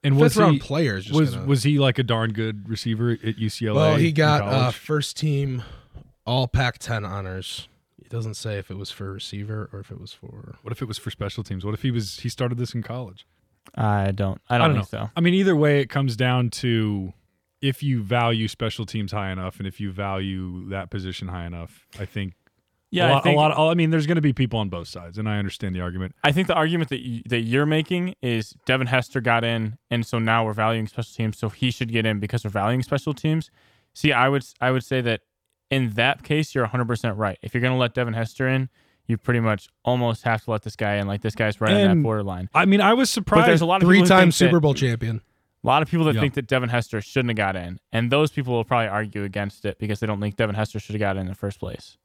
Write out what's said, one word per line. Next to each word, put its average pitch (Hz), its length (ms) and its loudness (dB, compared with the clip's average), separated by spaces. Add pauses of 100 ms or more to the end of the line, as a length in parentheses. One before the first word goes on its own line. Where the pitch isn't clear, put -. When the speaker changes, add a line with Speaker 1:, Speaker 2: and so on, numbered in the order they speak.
Speaker 1:
And 139 140 4
was 151 160 6
Speaker 2:
fifth 214 80 4
round 165 120 6
Speaker 1:
he, 139 60 0
Speaker 2:
player 139 380 -2
is 95 80 -10
just 139 120 0
Speaker 1:
was, 135 160 2
Speaker 2:
gonna 127 120 -6
Speaker 1:
was 135 160 2
he, 143 160 2
like, 135 200 2
a 131 40 0
darn 113 320 0
good 110 340 -4
receiver 113 440 -2
at 110 260 -4
U 110 100 0
C 113 180 -4
L 107 100 2
A 143 40 4
Speaker 2:
Well, 156 160 4
he 160 140 4
Speaker 1:
in 151 40 -4
Speaker 2:
got, 151 280 4
uh, 101 80 -2
Speaker 1:
college? 127 240 2
Speaker 2:
first - 420 -4
team 139 460 -2 (640)
All 123 200 0
Pac-ten 117 580 -2
honors. 95 640 -8 (320)
It - 120 -20
doesn't 110 240 -6
say 104 240 -8
if - 120 -12
it 95 60 -10
was 98 140 -12
for 98 200 -10
receiver 101 600 -10
or 98 80 -14
if - 100 -18
it 98 80 -14
was - 140 -18
for 110 480 -20
Speaker 1:
What 110 100 -12
if 113 120 -8
it - 20 -4
was 110 140 -8
for - 120 -8
special 101 320 -8
teams? 95 220 -8
What 104 80 -4
if 110 80 -6
he 135 100 -2
was, 113 300 -6
he 123 80 -8
started 123 300 -4
this 120 160 -6
in 120 80 -4
college? 110 440 -12 (480)
Speaker 3:
I 101 380 2
don't, 98 280 -4 (100)
I 120 80 2
don't 120 60 4
Speaker 1:
I 165 40 4
don't 147 60 4 (100)
Speaker 3:
think - 80 -12
Speaker 1:
know. 107 140 -6
Speaker 3:
so. 107 100 -10
Speaker 1:
I 165 40 -2
mean, 175 120 4
either 190 240 4
way, 147 240 4
it 127 80 -4
comes 135 260 -2
down 123 360 0
to 107 640 -2 (480)
if 139 200 -2
you 131 200 0
value 117 440 0
special 110 380 -6
teams 101 260 -6
high 98 200 -6
enough 92 280 -8
and 98 80 -6
if 95 140 -10
you 101 100 -4
value 95 760 -6
that 95 220 -8
position 95 380 -8
high 87 180 -10
enough, 85 400 -14 (120)
I 101 60 -8
think 95 300 -8 (600)
Speaker 3:
Yeah, 175 120 2
Speaker 1:
A - 20 6
Speaker 3:
I 156 40 6
Speaker 1:
lot, 139 120 4
Speaker 3:
think 165 100 6
Speaker 1:
a - 60 4
lot, 156 300 4
I 170 40 2
mean, 165 160 2
there's 156 160 2
gonna 165 140 2
be 147 120 2
people 117 280 0
on 101 80 -2
both 87 200 -8
sides, 87 300 -14
and 107 100 -4
I 104 100 0
understand 98 360 -4
the 90 60 -4
argument. 90 420 -6
Speaker 3:
I 147 100 4
think 180 140 0
the 180 80 0
argument 160 360 0
that 131 140 -6
y-, 117 240 -8
that 117 120 0
you're 127 260 2
making 175 560 -2
is 117 320 -4 (120)
Devin 131 200 2
Hester 127 340 -2
got 117 240 2
in, 113 340 -2 (120)
and 117 160 -2
so 120 120 -4
now 113 260 2
we're 110 80 -2
valuing 110 340 0
special - 280 -8
teams, 110 240 -2
so 110 100 -4
he 127 220 -2
should 117 200 -4
get 113 160 0
in 107 140 0
because 107 240 -4
we're 104 60 -4
valuing 107 320 0
special 143 300 -4
teams. 156 380 -2 (440)
See, 151 180 2
I 127 160 4
would 139 140 2
s-, - 180 -18
I 127 100 2
would 131 140 0
say 131 160 -2
that 117 220 0 (480)
in 131 240 2
that 123 280 2
case, 151 320 -2
you're 127 100 2
a 107 40 -4
hundred 123 180 -2
percent 113 300 -2
right. 101 260 -2
If - 100 -12
you're 120 100 0
gonna 127 160 2
let 120 160 0
Devin 120 200 -2
Hester 117 320 -4
in, 131 220 0 (380)
you 117 120 0
pretty 120 220 0
much 107 280 0 (160)
almost 123 380 0
have 113 220 0
to 120 80 -6
let 107 100 -2
this - 140 -12
guy 104 200 0
in. 101 100 -2
Like, 98 140 -4
this 110 140 -4
guy's 107 260 0
right 110 120 2
on 208 80 6
that 196 100 6
Speaker 1:
And, 165 120 4
Speaker 3:
borderline. 98 520 -2
Speaker 1:
I 175 100 4
mean, 196 160 6
I 202 140 6
was 254 200 2
Speaker 3:
But 208 200 0 (120)
there's 170 120 6
Speaker 1:
surprised. 156 40 2
Speaker 3:
a 165 40 2
lot 185 160 4
of 175 60 6
people 180 60 8
that 202 40 8 (100)
Speaker 2:
Three-time 190 180 8
Speaker 3:
think 165 80 6
that - 20 -2
Speaker 2:
Super 175 240 6
Bowl 147 140 4
champion. 113 460 -2 (420)
Speaker 3:
a - 40 -4
lot 143 160 4
of 151 80 -4
people 165 160 2
that 143 80 2
Speaker 1:
Yeah. 110 60 2
Speaker 3:
think 139 140 0
that 127 120 -4
Devin 123 220 0
Hester 117 320 -2
shouldn't 123 300 -2
have 110 60 0
got 98 200 0
in, 87 240 -10 (120)
and 117 200 0
those 147 180 4
people 127 240 -4
will 113 100 0
probably 117 240 0
argue 104 360 -4
against 101 400 -6
it 101 140 -4
because 107 220 -4
they 113 60 -2
don't 104 140 -2
think 104 160 -4
Devin 107 180 0
Hester 107 240 -4
should 104 160 -10
have 107 60 -4
got 98 160 0
in, 98 60 -4
in 92 60 -6
the 95 60 -8
first 101 240 -8
place. - 460 -12